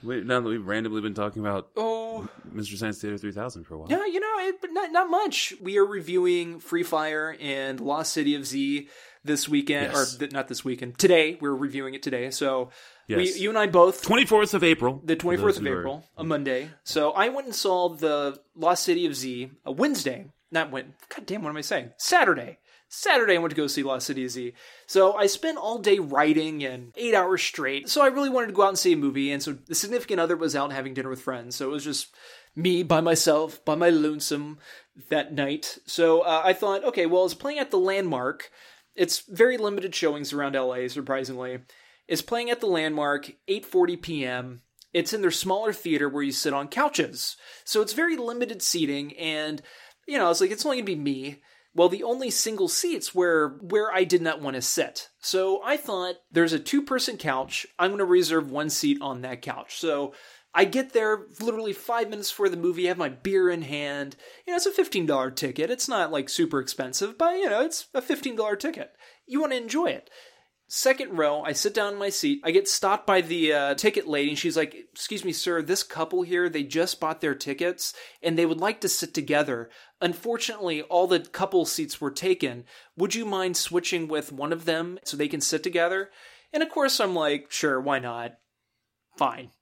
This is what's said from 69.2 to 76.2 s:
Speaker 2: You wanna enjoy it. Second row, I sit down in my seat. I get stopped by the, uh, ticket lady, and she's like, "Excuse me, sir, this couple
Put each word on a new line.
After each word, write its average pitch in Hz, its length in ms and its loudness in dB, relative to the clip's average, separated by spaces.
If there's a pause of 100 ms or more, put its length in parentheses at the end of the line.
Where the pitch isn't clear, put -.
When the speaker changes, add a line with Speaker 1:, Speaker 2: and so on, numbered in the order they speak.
Speaker 2:
You 262 140 -2
wanna 285 160 0
enjoy 247 360 0
it. - 180 -8 (580)
Second 262 500 -2
row, 147 260 2
I 151 80 -4
sit 208 220 0
down 202 200 0
in 202 60 -8
my 202 100 -2
seat. 143 360 0
I 160 60 2
get 196 160 4
stopped 196 380 0
by 190 140 4
the, 160 320 0
uh, 143 240 2
ticket 202 320 0
lady, 147 220 0
and 147 100 -4
she's 170 160 -2
like, 156 180 0 (200)
"Excuse 190 320 -8
me, 175 80 -2
sir, 170 280 -2
this 175 220 -2
couple 165 380 -4